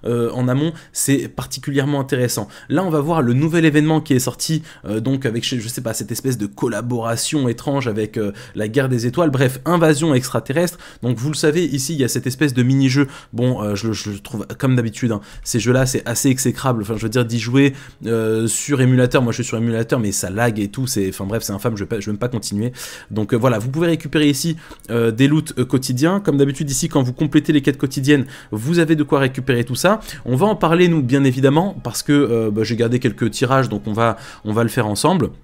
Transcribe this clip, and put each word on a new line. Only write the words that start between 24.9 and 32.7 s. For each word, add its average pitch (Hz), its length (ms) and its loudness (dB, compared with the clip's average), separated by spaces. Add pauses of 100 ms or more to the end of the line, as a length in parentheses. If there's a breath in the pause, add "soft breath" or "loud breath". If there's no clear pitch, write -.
euh, 117 180 2
des 120 180 4
loots, 156 300 0
euh, 127 80 0
quotidiens. 139 540 0
Comme 156 180 0
d'habitude 139 320 0
ici, 147 180 -2
quand 147 140 2
vous 123 120 -2
complétez 151 380 0
les 143 120 4
quêtes 139 160 0
quotidiennes, 139 480 2 (240 loud breath)
vous 123 260 0
avez 165 180 4
de 151 60 0
quoi 143 160 2
récupérer 131 460 0
tout 123 100 -4
ça. 202 280 2 (220 loud breath)
On 123 120 0
va 160 100 2
en 214 100 2
parler 175 320 4
nous, 160 140 4
bien 135 220 2
évidemment, 139 600 4
parce - 200 -6
que, - 80 0
euh, 117 400 2
bah, 107 120 0
j'ai 113 120 0